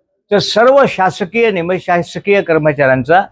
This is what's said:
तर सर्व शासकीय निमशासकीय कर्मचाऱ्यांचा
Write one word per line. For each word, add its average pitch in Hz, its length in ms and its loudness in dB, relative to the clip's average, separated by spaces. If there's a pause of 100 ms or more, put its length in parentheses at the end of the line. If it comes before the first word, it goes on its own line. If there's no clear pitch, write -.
(300)
तर 202 80 2
सर्व 254 500 2
शासकीय 190 640 -2
निमशासकीय 180 920 -2
कर्मचाऱ्यांचा 151 880 0